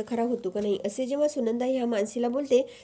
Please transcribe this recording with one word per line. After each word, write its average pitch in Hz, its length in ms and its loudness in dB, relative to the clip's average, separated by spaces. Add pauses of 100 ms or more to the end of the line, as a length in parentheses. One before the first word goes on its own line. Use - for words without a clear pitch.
खरा 233 160 0
होतो 233 260 -2
का 208 120 -2
नाही," 208 240 0
असे 254 200 -2
जेव्हा 285 220 2
सुनंदा 240 380 0
ह्या 254 200 0
मानसीला 233 440 0
बोलते, 262 320 4 (220)